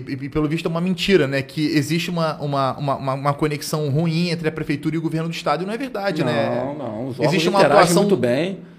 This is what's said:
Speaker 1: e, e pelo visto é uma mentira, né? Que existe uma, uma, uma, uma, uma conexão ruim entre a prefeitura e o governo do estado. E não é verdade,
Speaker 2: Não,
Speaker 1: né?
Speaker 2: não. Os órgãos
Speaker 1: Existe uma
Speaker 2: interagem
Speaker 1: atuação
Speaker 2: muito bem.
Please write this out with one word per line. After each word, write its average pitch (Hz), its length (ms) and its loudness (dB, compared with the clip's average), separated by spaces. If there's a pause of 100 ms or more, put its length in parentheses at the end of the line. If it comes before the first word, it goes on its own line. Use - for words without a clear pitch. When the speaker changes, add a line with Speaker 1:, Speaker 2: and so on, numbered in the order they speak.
Speaker 1:
e, - 60 -6 (120)
e 139 40 -8
pelo 151 180 0
visto 160 180 -2
é 180 40 0
uma 165 120 -2
mentira, 180 460 4
né? 135 160 0
Que 156 200 -4 (120)
existe 151 340 2
uma, 160 320 -2
uma, 139 360 0
uma, 139 200 -2
uma, 135 160 -2
uma 139 220 0
conexão 151 540 -2
ruim 165 400 2
entre 160 180 -2
a 156 40 2
prefeitura 156 440 -2
e - 20 0
o 165 40 -2
governo 160 280 -2
do 165 40 -6
estado. 160 300 -2
E - 40 -4
não 208 60 -4
é 233 40 -6
verdade, 202 460 -2
Speaker 2:
Não, - 80 0
Speaker 1:
né? 135 460 -2
Speaker 2:
não. 120 300 -8
Os 127 120 -8
órgãos 151 140 2
Speaker 1:
Existe 170 160 2
uma 196 100 2
Speaker 2:
interagem 147 240 6
Speaker 1:
atuação 175 200 4
Speaker 2:
muito 202 140 4
bem. 139 420 0 (200)